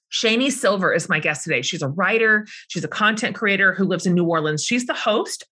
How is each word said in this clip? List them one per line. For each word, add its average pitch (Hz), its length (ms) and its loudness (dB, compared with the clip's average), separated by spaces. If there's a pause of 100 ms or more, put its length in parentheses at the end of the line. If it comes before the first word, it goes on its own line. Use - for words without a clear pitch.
(120)
Shani 240 400 2
Silver 190 420 2
is 165 140 0
my 156 140 0
guest 151 240 -4
today. 135 160 0
She's 156 200 -6
a 147 60 -2
writer. 214 580 2 (220)
She's 165 160 -6
a 160 60 -6
content 220 440 0
creator 196 400 2
who 190 120 0
lives 175 200 -2
in 180 80 4
New 175 120 4
Orleans. 156 400 0
She's 247 200 0
the - 80 -2
host - 580 -2